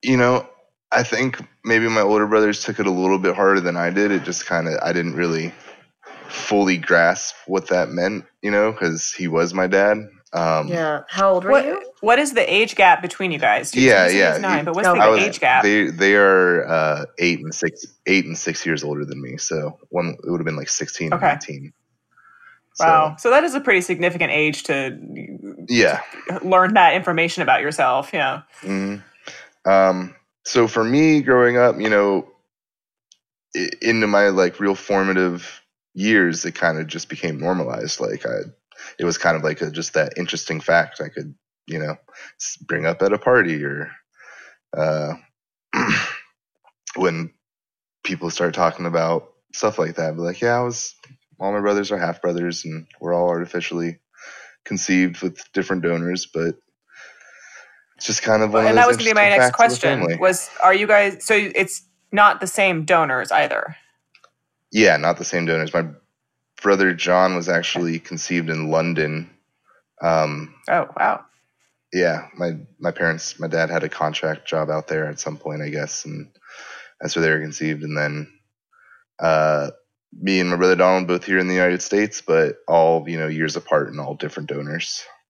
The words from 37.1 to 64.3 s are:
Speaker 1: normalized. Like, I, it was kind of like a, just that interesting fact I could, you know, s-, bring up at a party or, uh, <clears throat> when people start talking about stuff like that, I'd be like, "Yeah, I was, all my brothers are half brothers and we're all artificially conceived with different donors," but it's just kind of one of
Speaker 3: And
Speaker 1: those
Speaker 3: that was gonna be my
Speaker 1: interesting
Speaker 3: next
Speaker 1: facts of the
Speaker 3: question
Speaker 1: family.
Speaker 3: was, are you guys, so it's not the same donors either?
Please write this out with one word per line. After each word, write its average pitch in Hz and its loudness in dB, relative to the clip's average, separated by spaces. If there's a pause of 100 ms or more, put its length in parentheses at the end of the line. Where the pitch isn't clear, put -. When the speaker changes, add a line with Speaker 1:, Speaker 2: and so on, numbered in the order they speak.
Speaker 1:
normalized. 73 -4
Like, 52 -6
I, 58 -4 (600)
it 85 -2
was 82 -2
kind 82 2
of 78 -6
like 78 -4
a, 80 -6
just 80 -10
that 76 0
interesting 82 -6
fact 82 0
I - -8
could, 76 -14 (320)
you 165 -8
know, 76 -6 (460)
s-, - -10
bring 80 -6
up 85 -2
at 98 2
a 104 -2
party 87 0
or, 71 -8 (840)
uh, 78 -2 (600)
<clears throat> - 0 (1120)
when 82 -2 (720)
people 85 -6
start 85 -2
talking 85 0
about 82 -2 (200)
stuff - -2
like - -2
that, 82 -4
I'd 80 -8
be 85 -8
like, 85 -6
"Yeah, 120 0
I 123 -2
was, 120 -8 (440)
all 98 -4
my 104 -2
brothers 101 0
are 101 -4
half 85 -4
brothers 87 -4
and 80 -12 (140)
we're 85 -4
all 87 2
artificially 85 -4 (640)
conceived 90 -2
with - -10
different 92 -4
donors," 85 -4
but 82 -4 (1400)
it's - -14
just 107 -4
kind 110 2
of - 0
one 226 4
of 110 4
Speaker 3:
And 226 4
Speaker 1:
those 240 8
Speaker 3:
that 240 6
was 240 4
gonna 226 0
be 220 2
my 208 4
Speaker 1:
interesting - -
Speaker 3:
next 196 6 (120)
Speaker 1:
facts - 6
of 233 6
the 123 -4
Speaker 3:
question 143 0
Speaker 1:
family. 170 -2
Speaker 3:
was, 185 0 (140)
are 190 8
you 202 0
guys, 202 2
so 226 2
it's 196 -2 (280)
not 202 6
the 190 -8
same 180 0
donors 147 0
either? 147 0 (960)